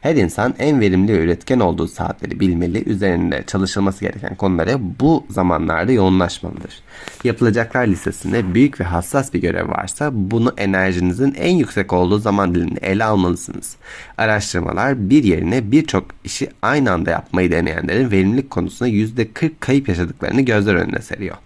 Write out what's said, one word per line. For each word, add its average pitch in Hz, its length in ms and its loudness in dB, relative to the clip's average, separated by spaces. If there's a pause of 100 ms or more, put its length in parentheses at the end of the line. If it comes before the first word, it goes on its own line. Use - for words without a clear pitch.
Her 160 140 0
insan 113 440 2
en 143 220 2
verimli 98 320 4
ve 82 120 2
üretken 87 360 0
olduğu 85 280 0
saatleri 87 520 -6
bilmeli, 87 480 0
üzerinde 87 580 0
çalışılması 98 540 -2
gereken 98 340 -6
konulara 92 420 0 (240)
bu 151 300 2
zamanlarda 87 640 0
yoğunlaşmalıdır. 95 920 0 (420)
Yapılacaklar 117 640 2
listesinde 92 680 -2
büyük 139 260 4
ve 98 40 -2
hassas 90 500 -2
bir 139 60 0
görev 87 280 -2
varsa 143 440 -4
bunu 117 440 0
enerjinizin 95 760 0
en 180 220 2
yüksek 107 360 0
olduğu 90 260 4
zaman 101 360 2
diliminde 85 260 -2
ele 101 240 0
almalısınız. 92 720 -2 (420)
Araştırmalar 104 920 -2
bir 143 140 6
yerine 98 480 2
birçok 156 320 2 (200)
işi - 240 -6 (140)
aynı 127 300 2
anda 82 180 0
yapmayı 90 400 0
deneyenlerin 85 600 0
verimlilik 101 400 2
konusunda 90 400 -4
yüzde 113 420 -2
kırk 160 280 -4
kayıp 135 280 0
yaşadıklarını 90 520 -2
gözler 107 340 2
önüne - 280 0
seriyor. - 440 -10